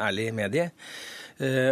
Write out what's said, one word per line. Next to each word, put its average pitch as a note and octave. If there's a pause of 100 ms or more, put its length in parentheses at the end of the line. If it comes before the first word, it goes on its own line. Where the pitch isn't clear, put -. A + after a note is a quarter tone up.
ærlig G#2
medgi. A2 (760)
Eh, C3